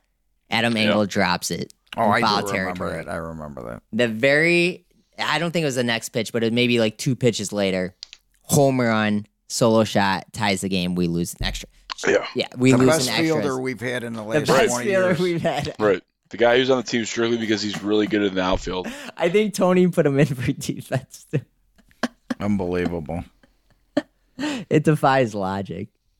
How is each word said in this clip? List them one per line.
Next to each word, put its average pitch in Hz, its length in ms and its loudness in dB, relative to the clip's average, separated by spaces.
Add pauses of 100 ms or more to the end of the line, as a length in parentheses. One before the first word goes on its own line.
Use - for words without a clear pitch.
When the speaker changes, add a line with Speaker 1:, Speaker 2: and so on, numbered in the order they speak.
(500)
Speaker 1:
Adam 113 260 2
Speaker 2:
Yeah. 110 80 2
Speaker 1:
Engel 104 220 2
drops 90 440 -2
it 85 220 -6 (240)
Speaker 3:
Oh, 117 100 0
Speaker 1:
in 104 40 2
Speaker 3:
I 110 100 2
do 117 60 2
Speaker 1:
foul 104 160 2
Speaker 3:
remember 101 100 -4 (380)
Speaker 1:
territory. 85 100 -8
Speaker 3:
it. 76 80 -14
I 90 80 -8
remember 80 540 -10
that. 58 120 -14 (100)
Speaker 1:
The 117 160 0
very, 160 760 2 (340)
I 127 200 -2
don't 170 140 -2
think 170 100 0
it 156 40 0
was 131 100 -2
the 127 80 0
next 117 260 -2
pitch, 113 220 -4
but 117 100 -2
it 113 40 0
was 113 60 0
maybe, 120 280 2
like, 110 180 0
two 139 160 -2
pitches 107 380 0
later. 92 420 -2 (480)
Home 135 380 2
run, 107 460 0 (200)
solo 113 380 4
shot, 98 480 0
ties 101 300 0
the 98 60 -4
game. 90 280 0
We 87 100 2
lose 85 320 -2
an - 80 -4
extra. - 220 -6 (380)
Speaker 2:
Yeah. - 280 2
Speaker 1:
Yeah, - 140 -4 (100)
we 127 140 6
Speaker 3:
The 127 60 6
Speaker 1:
lose 127 100 6
Speaker 3:
best 156 200 2
Speaker 1:
an 113 60 -2
extra. 160 120 0 (140)
Speaker 3:
fielder 131 180 -2
we've 131 220 -6
had 123 220 -4
in 117 120 -8
the 110 80 -10
Speaker 1:
The 104 60 -10
Speaker 3:
last 143 200 0
Speaker 1:
best 131 260 4
Speaker 3:
twenty 156 160 -2
Speaker 1:
fielder 185 200 2
Speaker 3:
years. 170 100 0
Speaker 1:
we've 175 200 0
had. 147 380 -4
Speaker 2:
Right. 104 240 2 (280)
The - 60 -12
guy 117 220 6
who's 127 100 2
on 131 100 4
the 123 40 -2
team 117 240 -2
strictly 117 320 0
because 107 240 0
he's 98 200 -6
really 104 260 2
good 104 140 0
in 98 120 0
the 92 80 0
outfield. 92 460 -2 (140)
Speaker 1:
<laughs> 254 140 -16
I 170 140 -2
think 208 240 0
Tony 185 320 4
put 170 180 2
him 139 140 2
in 151 80 6
for 127 260 -4
<laughs> - 0 -
defense, - 800 -8
too. 151 80 -2 (1000)
Speaker 3:
Unbelievable. 87 840 -4 (1120)
Speaker 1:
It 254 460 -2
defies 135 520 2
logic. 98 540 -6 (320)